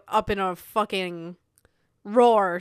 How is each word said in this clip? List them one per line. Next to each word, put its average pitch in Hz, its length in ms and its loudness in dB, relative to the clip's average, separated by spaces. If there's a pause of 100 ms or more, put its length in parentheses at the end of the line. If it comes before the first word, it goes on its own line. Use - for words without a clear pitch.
up 214 240 -2
in 196 80 -2
a 185 160 -2
fucking 180 800 -6 (680)
roar, 208 580 2